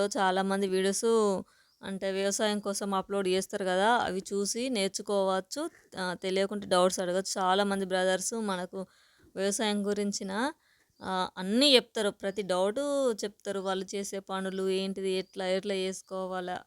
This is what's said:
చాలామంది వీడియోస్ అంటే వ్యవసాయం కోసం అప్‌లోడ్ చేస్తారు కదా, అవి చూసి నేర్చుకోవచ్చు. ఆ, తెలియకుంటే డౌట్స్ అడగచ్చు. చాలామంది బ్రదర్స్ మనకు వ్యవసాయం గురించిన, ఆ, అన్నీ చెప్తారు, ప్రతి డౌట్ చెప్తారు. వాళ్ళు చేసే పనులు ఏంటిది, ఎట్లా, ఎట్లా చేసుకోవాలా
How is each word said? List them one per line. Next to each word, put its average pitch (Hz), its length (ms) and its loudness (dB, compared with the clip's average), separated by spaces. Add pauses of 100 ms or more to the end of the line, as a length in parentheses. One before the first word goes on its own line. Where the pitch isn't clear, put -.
చాలామంది 196 640 2
వీడియోస్ 190 400 2 (760)
అంటే 196 300 -6
వ్యవసాయం 202 480 0
కోసం 202 340 -4
అప్‌లోడ్ 190 340 0
చేస్తారు 190 360 0
కదా, 185 320 4
అవి 196 240 0
చూసి 202 480 -2
నేర్చుకోవచ్చు. 196 920 0 (340)
ఆ, 190 80 -4 (100)
తెలియకుంటే 196 520 -2
డౌట్స్ 185 340 4
అడగచ్చు. 185 360 0
చాలామంది 196 500 2
బ్రదర్స్ 185 560 0
మనకు 190 380 -4 (540)
వ్యవసాయం 208 520 0
గురించిన, 202 460 -2 (680)
ఆ, 190 80 -6 (260)
అన్నీ 214 380 4
చెప్తారు, 233 360 2
ప్రతి 196 320 -6
డౌట్ 190 400 0 (360)
చెప్తారు. 202 420 -6
వాళ్ళు 190 340 -2
చేసే 196 260 -6
పనులు 190 480 -4
ఏంటిది, 190 440 -2
ఎట్లా, 190 360 -4
ఎట్లా 190 260 0
చేసుకోవాలా 185 840 -6 (100)